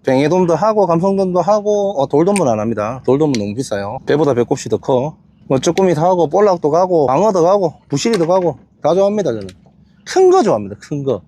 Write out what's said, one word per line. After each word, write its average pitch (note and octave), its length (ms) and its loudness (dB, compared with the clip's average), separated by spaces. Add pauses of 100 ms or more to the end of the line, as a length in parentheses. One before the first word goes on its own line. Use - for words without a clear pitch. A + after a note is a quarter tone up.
뱅에돔도 D#3 500 2
하고, G#3 320 0
감성돔도 F3+ 540 0
하고. G3+ 600 0
어, C#3 60 0
돌돔은 E3+ 400 2
안 A2 120 0
합니다. A2 460 -6
돌돔은 C#3+ 280 2
너무 G#2 200 -4
비싸요. G#2+ 520 -8
배보다 C#3+ 280 2
배꼽이 A#2 360 -2
더 A2 80 -2
커. C3+ 400 -2 (300)
뭐 C3 120 0
쭈꾸미도 E3+ 420 0
하고, F3 280 2
볼락도 F3+ 420 0
가고, E3+ 360 2
방어도 F3+ 360 2
가고, F#3 300 2 (160)
부시리도 E3+ 380 -2
가고, F3 300 0 (240)
다 D3+ 140 0
좋아합니다, G3 380 0
저는. G2+ 140 -10 (580)
큰 F#4 260 2
거 F#4+ 100 4
좋아합니다, A2 380 -2
큰 C#3+ 240 -8
거. A#2+ 240 -2